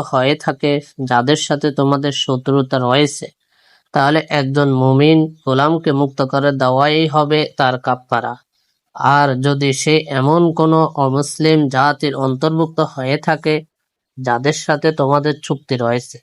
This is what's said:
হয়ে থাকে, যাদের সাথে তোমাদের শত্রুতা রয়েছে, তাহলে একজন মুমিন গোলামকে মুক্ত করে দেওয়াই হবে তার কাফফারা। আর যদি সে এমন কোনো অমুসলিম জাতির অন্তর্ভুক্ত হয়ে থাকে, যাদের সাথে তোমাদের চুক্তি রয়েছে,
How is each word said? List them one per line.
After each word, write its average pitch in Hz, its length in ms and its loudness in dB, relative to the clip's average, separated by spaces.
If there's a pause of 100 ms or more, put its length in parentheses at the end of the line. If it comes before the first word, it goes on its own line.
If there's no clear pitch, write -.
হয়ে 135 240 0 (100)
থাকে, 143 280 -2 (380)
যাদের 127 360 2
সাথে 151 260 -2
তোমাদের 139 400 0 (100)
শত্রুতা 135 560 -2
রয়েছে, 131 480 0 (680)
তাহলে 143 260 2 (100)
একজন 143 440 0
মুমিন 135 440 4 (240)
গোলামকে 151 500 0
মুক্ত 139 280 -2 (120)
করে 143 200 0
দেওয়াই 135 560 0
হবে 151 320 0 (160)
তার 127 180 2 (120)
কাফফারা। 123 480 -4 (840)
আর 143 120 4 (120)
যদি 143 320 0
সে 151 220 0 (160)
এমন 143 320 2 (120)
কোনো 160 240 2 (180)
অমুসলিম 143 640 0 (100)
জাতির 139 480 0
অন্তর্ভুক্ত 156 640 -2 (160)
হয়ে 135 240 -2
থাকে, 156 360 -2 (640)
যাদের 127 460 -2
সাথে 156 280 0
তোমাদের 147 420 0 (120)
চুক্তি 139 300 -6
রয়েছে, 120 460 -4